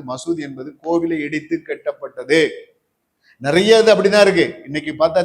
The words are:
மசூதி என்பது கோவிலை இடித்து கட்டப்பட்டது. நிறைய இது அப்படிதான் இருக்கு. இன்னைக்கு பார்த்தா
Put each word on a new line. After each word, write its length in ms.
மசூதி 380
என்பது 280
கோவிலை 380
இடித்து 380
கட்டப்பட்டது. 840
நிறைய 380
இது 120
அப்படிதான் 340
இருக்கு. 200
இன்னைக்கு 260
பார்த்தா 340